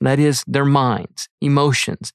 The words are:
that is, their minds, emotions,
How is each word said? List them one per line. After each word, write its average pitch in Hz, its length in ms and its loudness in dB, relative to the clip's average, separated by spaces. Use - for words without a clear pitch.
that 135 180 2
is, 147 280 2
their 139 180 0
minds, 127 640 0
emotions, 143 760 -2